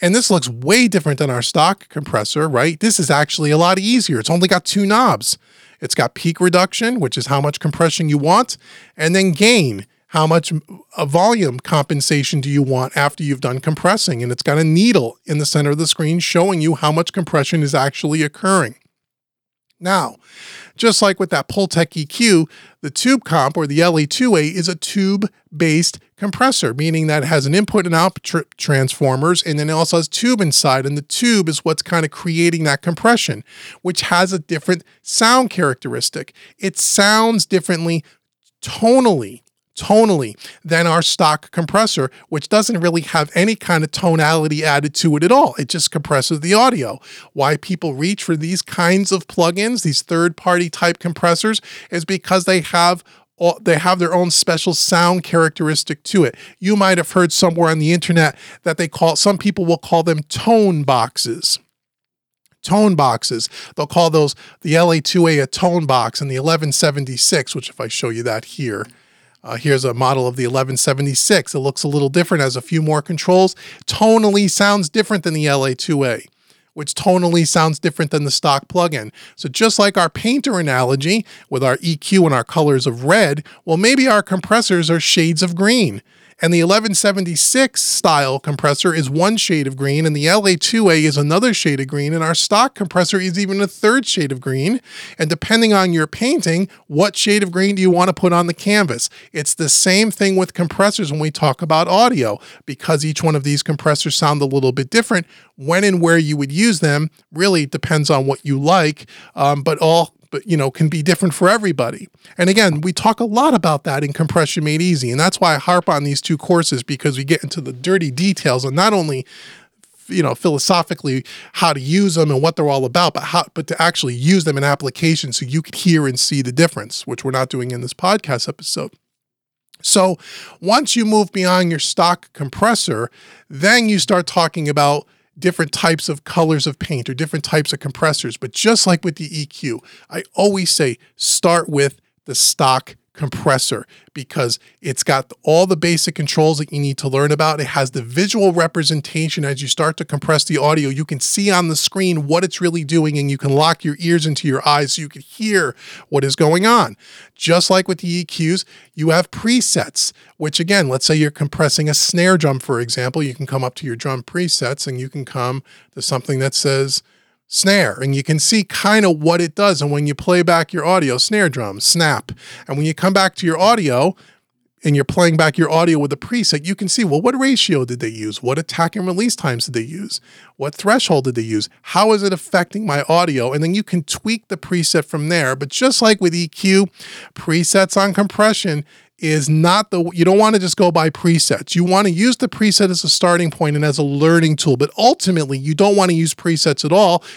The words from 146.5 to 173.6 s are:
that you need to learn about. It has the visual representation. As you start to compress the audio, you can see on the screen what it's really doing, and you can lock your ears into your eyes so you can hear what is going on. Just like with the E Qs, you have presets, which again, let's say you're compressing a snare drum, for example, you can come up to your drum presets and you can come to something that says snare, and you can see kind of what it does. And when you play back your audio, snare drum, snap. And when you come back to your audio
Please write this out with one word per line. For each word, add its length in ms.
that 140
you 60
need 180
to 120
learn 240
about. 280
It 60
has 240
the 100
visual 520
representation. 920
As 160
you 60
start 300
to 80
compress 400
the 120
audio, 320
you 160
can 140
see 320
on 160
the 80
screen 540
what 160
it's 160
really 240
doing, 340
and 100
you 80
can 160
lock 320
your 140
ears 260
into 220
your 220
eyes 240
so 100
you 60
can 140
hear 520
what 120
is 140
going 280
on. 320
Just 360
like 180
with 100
the 100
E 160
Qs, 400
you 160
have 220
presets, 800
which 240
again, 280
let's 160
say 120
you're 160
compressing 560
a 60
snare 440
drum, 220
for 200
example, 400
you 140
can 120
come 180
up 120
to 100
your 100
drum 260
presets 640
and 140
you 80
can 160
come 400
to 100
something 380
that 160
says 480
snare, 440
and 200
you 80
can 160
see 240
kind 440
of 160
what 180
it 140
does. 260
And 100
when 160
you 80
play 280
back 280
your 140
audio, 320
snare 320
drum, 320
snap. 500
And 100
when 80
you 80
come 220
back 220
to 100
your 120
audio 560